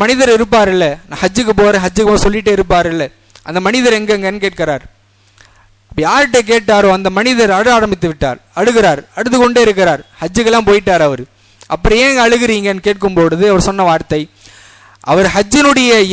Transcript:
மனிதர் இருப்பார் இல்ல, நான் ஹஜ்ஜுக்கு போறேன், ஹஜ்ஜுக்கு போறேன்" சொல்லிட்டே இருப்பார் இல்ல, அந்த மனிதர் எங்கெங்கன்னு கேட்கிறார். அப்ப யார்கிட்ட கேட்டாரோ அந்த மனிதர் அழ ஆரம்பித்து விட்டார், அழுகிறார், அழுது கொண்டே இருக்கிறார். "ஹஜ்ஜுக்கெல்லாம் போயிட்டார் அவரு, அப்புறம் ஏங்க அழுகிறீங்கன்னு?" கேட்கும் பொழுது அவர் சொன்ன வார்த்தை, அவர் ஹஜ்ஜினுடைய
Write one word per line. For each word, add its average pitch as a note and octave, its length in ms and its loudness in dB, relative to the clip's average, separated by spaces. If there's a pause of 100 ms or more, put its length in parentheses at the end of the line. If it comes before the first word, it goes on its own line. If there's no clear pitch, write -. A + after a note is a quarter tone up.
மனிதர் B3+ 340 2
இருப்பார் A3 380 2
இல்ல, F3+ 100 0 (240)
நான் D3 140 -14
ஹஜ்ஜுக்கு G#3+ 380 -2
போறேன், G#3 240 2
ஹஜ்ஜுக்கு G3+ 240 -2
போறேன்" G#3 180 2
சொல்லிட்டே G#3 300 -2
இருப்பார் F3+ 360 0
இல்ல, E3 100 -4 (460)
அந்த E3 180 -6
மனிதர் A#3+ 320 0
எங்கெங்கன்னு G3+ 460 -4
கேட்கிறார். D#3 400 -4 (1040)
அப்ப - 180 -14
யார்கிட்ட B3 340 2 (100)
கேட்டாரோ G#3 460 2
அந்த F#3+ 120 -4 (100)
மனிதர் A#3 400 0
அழ A3 160 0
ஆரம்பித்து G#3+ 360 -2
விட்டார், C#3 280 -6 (180)
அழுகிறார், G3+ 440 2 (180)
அழுது B3 200 -2
கொண்டே B3 280 2
இருக்கிறார். F#3 360 0 (180)
"ஹஜ்ஜுக்கெல்லாம் A3 500 -2
போயிட்டார் F#3+ 380 2
அவரு, C3+ 160 -6 (500)
அப்புறம் G#3+ 300 0
ஏங்க C4+ 220 0
அழுகிறீங்கன்னு?" G#3+ 640 -2
கேட்கும் G3 300 -2
பொழுது E3 320 0
அவர் F#3 180 2
சொன்ன G3 220 -2
வார்த்தை, D#3+ 300 -2 (920)
அவர் F#3 220 2
ஹஜ்ஜினுடைய B3+ 560 2 (220)